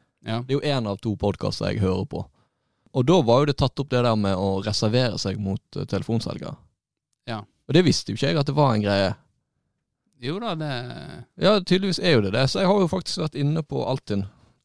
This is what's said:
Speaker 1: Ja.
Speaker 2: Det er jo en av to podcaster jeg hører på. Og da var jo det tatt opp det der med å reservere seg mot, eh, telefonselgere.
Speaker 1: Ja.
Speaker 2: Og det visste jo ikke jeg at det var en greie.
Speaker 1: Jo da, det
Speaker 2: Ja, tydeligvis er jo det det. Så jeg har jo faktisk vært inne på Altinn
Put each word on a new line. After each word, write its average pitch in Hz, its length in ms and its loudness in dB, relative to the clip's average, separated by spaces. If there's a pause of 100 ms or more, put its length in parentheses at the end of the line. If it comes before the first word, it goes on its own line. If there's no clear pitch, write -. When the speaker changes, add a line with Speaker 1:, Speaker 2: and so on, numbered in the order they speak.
(260)
Speaker 1:
Ja. 110 160 -4
Speaker 2:
Det 127 140 -4
er - 20 2
jo 143 200 -2
en 113 100 -2
av 101 100 -4
to 107 180 -4
podcaster 104 540 -2
jeg 107 140 -2
hører 92 260 0
på. 90 140 -8 (720)
Og 127 100 2
da 175 160 6
var 120 220 6
jo - 20 0
det 143 120 -2
tatt 135 220 0
opp 139 100 -4
det 123 140 2
der 117 120 4
med 98 200 0
å 95 120 0 (180)
reservere 107 560 0
seg 98 160 -4
mot, 98 240 -4 (160)
eh, 95 80 -6
telefonselgere. - 680 -6 (720)
Speaker 1:
Ja. 110 160 -8 (240)
Speaker 2:
Og 143 100 -4
det 185 80 6
visste - 240 2
jo 110 80 -4
ikke 143 140 0
jeg 165 80 0
at 139 80 0
det 143 80 -2
var 139 180 4
en 107 80 2
greie. 101 300 2 (1080)
Speaker 1:
Jo 143 200 -6
da, 214 160 -6
det 156 160 -6 (680)
Speaker 2:
Ja, 190 220 4
tydeligvis 185 420 0
er 165 140 4
jo 113 60 6
det 98 120 0
det. 131 160 2
Så 190 100 -2
jeg 190 80 4
har 202 140 4
jo 175 60 2
faktisk 175 340 -4
vært 156 160 -4
inne 147 240 0
på 135 240 -4
Altinn 101 400 -2 (400)